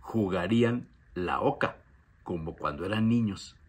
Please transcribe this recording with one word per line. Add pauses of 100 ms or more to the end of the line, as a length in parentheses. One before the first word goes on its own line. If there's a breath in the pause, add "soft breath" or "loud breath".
Jugarían (280)
la
oca, (460)
como
cuando
eran
niños. (140)